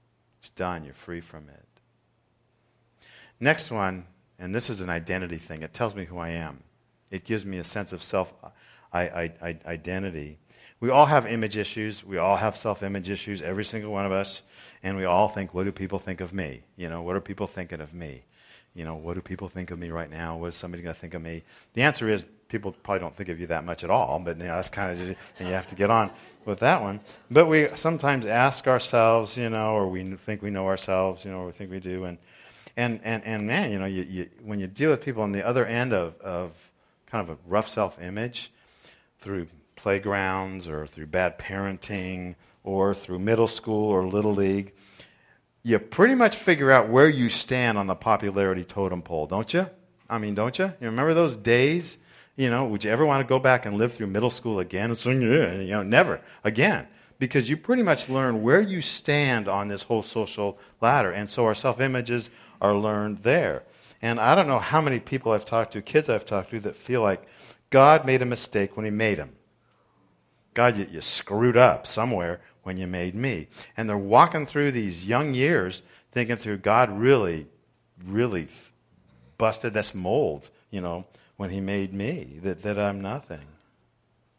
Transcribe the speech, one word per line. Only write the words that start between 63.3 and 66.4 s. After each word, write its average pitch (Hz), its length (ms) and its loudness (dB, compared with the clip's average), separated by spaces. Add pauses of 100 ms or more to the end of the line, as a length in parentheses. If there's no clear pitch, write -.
And 117 180 -2
I 123 140 8
don't 185 120 6
know 131 120 2
how 151 240 4
many 131 180 0
people 123 320 -2
I've 107 140 0
talked 113 260 0
to, 104 100 -8
kids - 260 2
I've 110 180 0
talked 95 240 -4